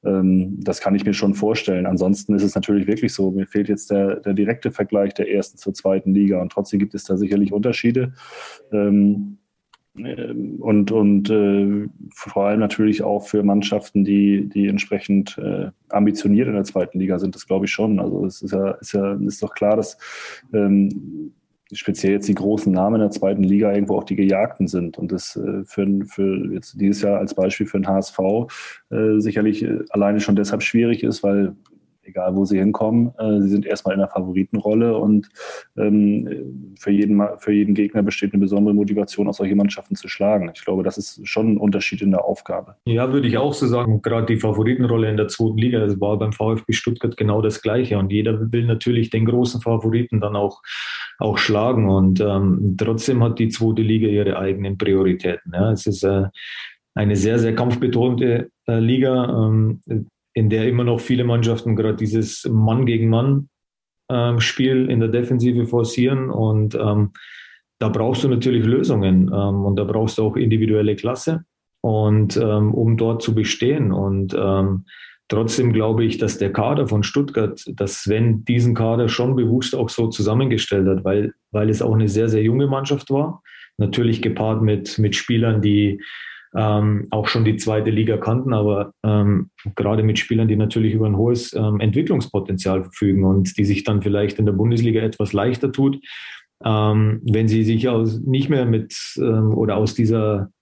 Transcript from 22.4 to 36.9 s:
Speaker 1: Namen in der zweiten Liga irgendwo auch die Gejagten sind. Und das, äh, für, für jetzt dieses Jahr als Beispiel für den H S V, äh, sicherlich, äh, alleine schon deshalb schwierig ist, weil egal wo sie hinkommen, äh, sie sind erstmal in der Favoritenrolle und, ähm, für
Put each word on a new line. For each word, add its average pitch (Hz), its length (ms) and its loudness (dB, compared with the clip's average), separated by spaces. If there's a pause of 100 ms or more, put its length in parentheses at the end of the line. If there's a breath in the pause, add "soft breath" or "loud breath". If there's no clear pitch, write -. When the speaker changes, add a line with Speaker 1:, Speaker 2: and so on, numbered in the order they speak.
Speaker 1:
Namen 95 240 2
in 107 60 2
der 104 100 0
zweiten 98 320 0
Liga 101 300 2
irgendwo 101 240 0
auch 98 80 -4
die 98 100 -6
Gejagten 98 520 0
sind. 87 300 -6
Und 90 140 -6
das, - 240 -8
äh, 101 300 -6
für, 98 200 -4 (200)
für 95 480 -4
jetzt - 260 -12
dieses 101 220 2
Jahr 101 180 2
als 98 160 -4
Beispiel 95 300 0
für - 120 -6
den 98 100 -2
H 95 100 0
S 95 120 -2
V, 107 380 -2 (420 loud breath)
äh, 110 300 2
sicherlich, 107 440 0
äh, - 160 -2 (100)
alleine 104 320 2
schon 104 160 2
deshalb 104 260 -2
schwierig 117 400 0
ist, 110 200 -2
weil 101 320 0 (480)
egal 92 340 -4
wo 98 80 2
sie 98 120 0
hinkommen, 110 600 2
äh, 107 220 0
sie 98 80 2
sind 101 160 0
erstmal 98 300 -4
in 98 40 0
der 95 80 2
Favoritenrolle 104 880 0
und, 107 320 2 (480 loud breath)
ähm, 104 1040 0
für 101 120 -2